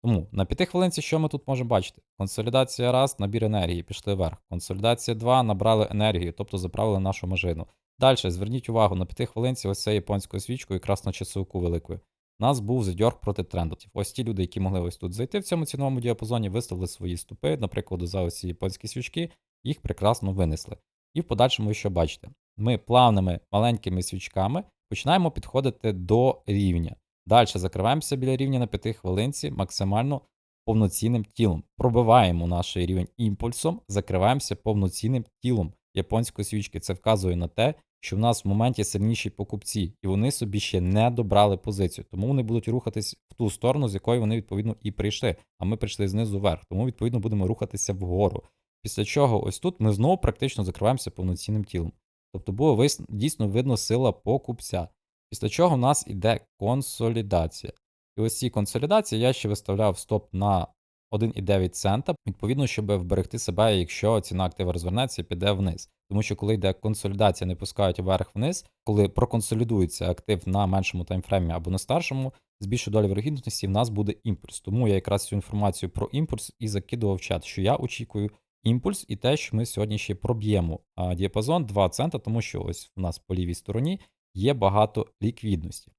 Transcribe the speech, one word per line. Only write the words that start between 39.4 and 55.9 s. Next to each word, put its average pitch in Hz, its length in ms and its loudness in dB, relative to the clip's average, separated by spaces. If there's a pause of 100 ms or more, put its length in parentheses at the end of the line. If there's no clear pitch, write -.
і 98 40 -4
вони 101 240 2
собі 101 300 -2
ще - 200 0
не 104 300 4
добрали 104 460 4
позицію. 98 540 -4
Тому 95 160 -2
вони 135 160 2
будуть 113 260 -2
рухатись 113 480 -4 (120)
в - 60 -20
ту 110 160 0
сторону, 135 380 0
з 98 60 -4
якої 117 260 0
вони, 110 160 0
відповідно, 107 460 -4
і 107 80 -4
прийшли. 104 460 -2 (220)
А 87 60 -4
ми 104 120 0
прийшли 101 320 -2
знизу 101 320 -2
вверх. 87 240 0
Тому, 98 220 -2
відповідно, 117 340 -2
будемо 101 260 0
рухатися - 460 -2
вгору. 95 500 0 (400)
Після 107 220 -4
чого 127 400 2
ось - 140 -4
тут 185 220 -4
ми 110 120 4
знову 135 260 2
практично 117 460 -2
закриваємося 107 460 0
повноцінним 95 540 -4
тілом. 85 280 -6 (400)
Тобто 95 200 -8
було 127 240 4
вис-, 139 320 2
дійсно 110 400 -2
видно 120 280 2
сила 117 360 2
покупця. - 760 -4 (420)
Після 107 180 -4
чого 165 280 4
в - 20 2
нас 131 280 2